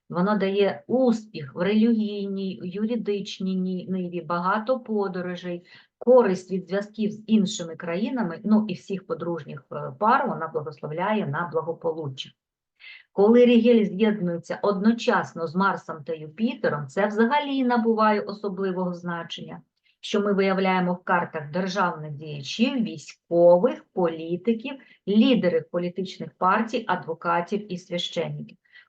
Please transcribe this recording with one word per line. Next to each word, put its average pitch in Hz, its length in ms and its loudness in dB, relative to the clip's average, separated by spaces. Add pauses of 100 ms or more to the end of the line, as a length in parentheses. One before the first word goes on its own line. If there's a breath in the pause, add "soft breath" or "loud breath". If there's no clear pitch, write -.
воно 190 280 0
дає 196 500 0
успіх 220 680 0
в - 20 -18
релігійній, 202 1040 0
юридичній 196 920 -4
ні-, 185 340 -4
ниві, 175 320 -6
багато 190 580 -2
подорожей, 180 880 -6 (320 loud breath)
користь 226 540 4
від 185 160 -4
зв'язків 202 440 -4
з - 160 -14
іншими 180 480 2
країнами, 180 680 -4
ну, 214 240 4
і 185 60 -4
всіх 185 340 -8
подружніх, 160 640 -8
е, 147 280 -10
пар 247 280 2
вона 160 200 -4
благословляє 160 800 -4
на 156 240 -4
благополуччя. 160 760 -6 (840 loud breath)
Коли 233 340 8
Рігель 233 400 8
з'єднується 175 760 -2
одночасно 196 840 0
з 156 80 -8
Марсом 175 480 -2
та 165 100 -6
Юпітером, 156 760 -4
це 202 200 0
взагалі 269 560 0
набуває 220 580 2
особливого 185 720 -4
значення, 170 680 -10 (380)
що - 220 -2
ми 202 120 2
виявляємо 185 600 2
в 180 100 -10
картах 160 480 -2
державних 175 600 -2
діячів, 156 720 -4
військових, 175 1120 2
політиків, 175 800 -2 (340 loud breath)
лідерів 196 640 4
політичних 175 680 -6
партій, 226 500 0
адвокатів 170 840 -4
і 180 40 -8
священників. 160 800 -8 (300 soft breath)